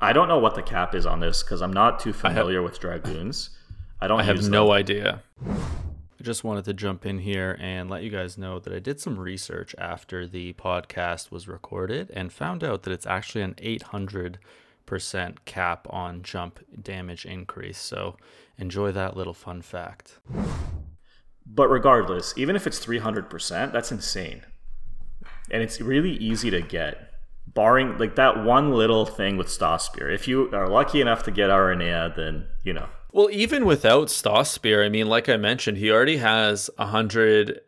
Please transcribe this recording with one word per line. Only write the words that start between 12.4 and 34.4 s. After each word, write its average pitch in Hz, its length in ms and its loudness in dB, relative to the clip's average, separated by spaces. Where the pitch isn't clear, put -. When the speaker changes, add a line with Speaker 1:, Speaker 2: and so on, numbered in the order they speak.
Speaker 2:
out 120 220 -4
that 92 80 -8
it's 90 140 -8
actually 98 360 -4
an 92 160 -6
eight 110 260 -8
hundred 95 540 -8
percent 92 600 -8
cap 87 440 -4
on 90 320 -10
jump 87 380 -10
damage 92 440 -12
increase. 92 520 -12
So - 400 -10
enjoy 98 340 -4
that 92 240 -4
little 90 180 -8
fun 90 280 -14
fact. - 580 -14
Speaker 1:
But 123 240 4
regardless, 110 680 4
even 151 200 0
if 185 100 -4
it's - 120 -4
three 117 200 -4
hundred 107 300 -4
percent, 87 420 -6
that's 117 200 -2
insane. 92 500 -6
And 113 140 0
it's - 160 -6
really 139 380 0
easy 110 340 -2
to 87 100 2
get, 80 500 -6
barring, 123 500 4
like, 110 180 0
that 127 280 4
one 135 300 4
little 110 320 4
thing 98 320 -2
with 92 120 -2
Stoss 82 360 0
Spear. - 260 -6
If - 160 -4
you 131 260 2
are 98 140 0
lucky 139 340 4
enough 117 220 2
to 107 80 -2
get 98 180 4
Aranea, 87 640 4
then, 80 300 -4
you 92 100 -2
know. 76 140 -6
Speaker 2:
Well, 202 200 6
even 233 340 2
without 131 460 6
Stoss 113 400 2